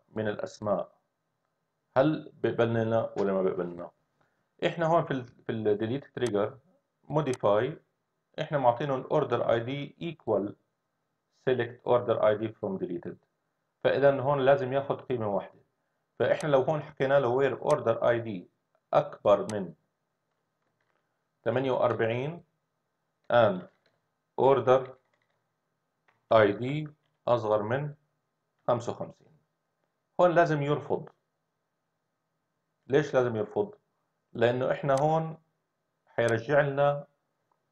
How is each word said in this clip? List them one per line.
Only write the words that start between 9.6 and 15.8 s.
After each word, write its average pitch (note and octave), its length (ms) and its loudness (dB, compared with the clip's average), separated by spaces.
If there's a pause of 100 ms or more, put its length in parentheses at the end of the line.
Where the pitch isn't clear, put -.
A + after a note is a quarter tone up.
equal G#2 400 -2 (1000)
select A#2+ 400 -4
order A#2 340 2
آي G#2+ 140 4
دي A2 100 -4
from G2+ 320 -6
deleted، F2 360 -8 (680)
فإذا C3+ 380 4
هون C#3 180 -2
لازم C3 340 2
ياخد C3+ 280 -4
قيمة A#2 260 -4
واحدة. - 340 -6 (580)